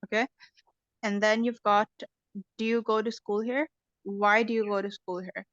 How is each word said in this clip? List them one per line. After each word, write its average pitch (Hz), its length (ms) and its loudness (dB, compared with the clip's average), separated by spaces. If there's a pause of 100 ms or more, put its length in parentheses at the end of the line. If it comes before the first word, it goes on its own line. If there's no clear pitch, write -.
Okay, 214 220 0 (760)
and 202 200 -2
then 220 220 4
you've 233 180 -4
got, 208 260 4 (680)
Do 220 80 -2
you 226 160 2
go 220 200 0
to 220 100 -4
school 208 280 -4
here? 254 280 -2 (360)
Why 202 400 2
do 226 100 -4
you 220 120 0
go 202 160 -2
to 202 80 -6
school 185 300 -10
here? 185 320 -12